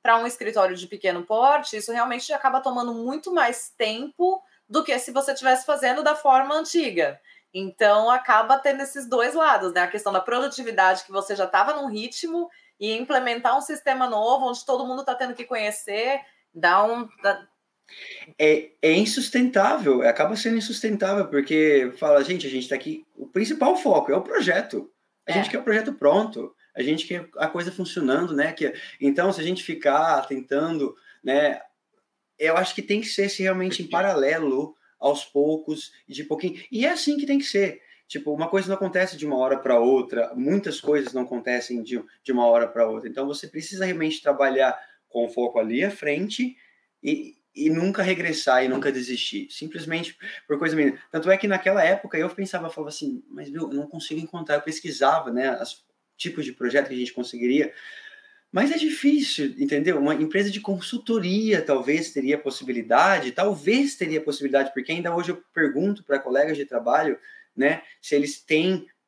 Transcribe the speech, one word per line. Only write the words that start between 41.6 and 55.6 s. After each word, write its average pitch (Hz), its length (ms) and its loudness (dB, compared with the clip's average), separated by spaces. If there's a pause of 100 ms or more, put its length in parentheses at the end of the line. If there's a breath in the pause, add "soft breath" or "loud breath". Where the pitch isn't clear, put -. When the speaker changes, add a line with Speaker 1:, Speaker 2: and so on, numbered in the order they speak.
Speaker 2:
de, 117 220 -6 (180 soft breath)
de 135 120 -4
uma 123 120 4
hora 117 220 6
pra 117 180 2
outra. 110 220 -2
Então, 135 180 -6
você 147 220 -8
precisa 185 380 -8
realmente 160 360 -2
trabalhar 135 560 2 (300 loud breath)
com 117 220 -2
foco 123 280 -2
ali 117 240 0
à 196 80 0
frente 202 680 -4 (440 soft breath)
e, - 340 -4 (200)
e 151 140 0
nunca 185 340 0
regressar 165 640 2
e - 20 0
nunca 135 240 0
desistir, 123 580 -6
simplesmente 165 680 -10 (280 loud breath)
por 147 140 -2
coisa 160 160 0
mínima. 143 220 2 (120)
Tanto 165 220 0
é 190 60 6
que 208 100 -2
naquela 190 380 2
época 196 320 0
eu 170 120 0
pensava, 180 400 -8
falava 151 200 -10
assim, 135 400 -8
mas, 143 200 -14
meu, 156 200 -8
eu 131 80 -10
não 147 100 -6
consigo 156 320 -10
encontrar, 160 360 -4
eu 143 60 0
pesquisava, 147 680 0
né, 127 300 0